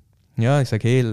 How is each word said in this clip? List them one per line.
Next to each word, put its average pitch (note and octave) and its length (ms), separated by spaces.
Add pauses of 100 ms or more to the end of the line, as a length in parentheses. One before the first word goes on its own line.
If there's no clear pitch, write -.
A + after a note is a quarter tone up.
(360)
Ja, C3+ 260
ich B2 60
sag, G#2+ 160
„Hey B2 300